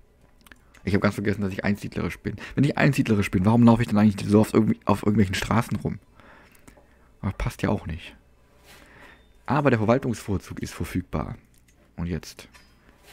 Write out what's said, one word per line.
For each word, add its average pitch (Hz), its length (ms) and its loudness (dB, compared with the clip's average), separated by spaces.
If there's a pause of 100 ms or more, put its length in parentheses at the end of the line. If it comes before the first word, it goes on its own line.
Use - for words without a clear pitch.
(840)
Ich 92 100 -2
hab 95 80 2
ganz 101 140 2
vergessen, 104 260 -2
dass 95 120 -4
ich - 100 -8
einsiedlerisch - 560 -4
bin. - 160 -8 (200)
Wenn 131 100 2
ich 147 120 -2
einsiedlerisch 113 540 2
bin, 92 140 0
warum 117 180 6
laufe 117 180 8
ich 117 60 -2
dann 104 100 -2
eigentlich 104 320 2
so 104 120 6
oft - 120 0
irgendwie 113 320 2
auf 101 180 0
irgendwelchen 104 320 2
Straßen - 420 -2
rum? - 220 -6 (1200)
Das 98 160 -6
passt - 240 -6
ja 107 80 0
auch - 180 -4
nicht. - 280 -12 (1300)
Aber 143 240 0
der 120 100 4
Verwaltungsvorzug 110 840 -2
ist - 120 -8
verfügbar. 85 640 -6 (580)
Und 85 120 -6
jetzt - 420 -10 (640)